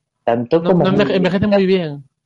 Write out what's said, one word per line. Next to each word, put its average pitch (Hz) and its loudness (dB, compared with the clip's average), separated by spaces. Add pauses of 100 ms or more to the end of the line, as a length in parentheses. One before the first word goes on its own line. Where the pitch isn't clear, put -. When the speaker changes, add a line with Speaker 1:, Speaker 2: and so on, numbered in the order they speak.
(240)
Speaker 1:
tanto 120 0
Speaker 2:
no, 180 0
Speaker 1:
como 175 2
Speaker 2:
no 190 2
enveje-, 196 0
Speaker 1:
muy - 0
bien 214 -2
Speaker 2:
envejecen 190 0
muy 202 2
bien. 160 -4 (220)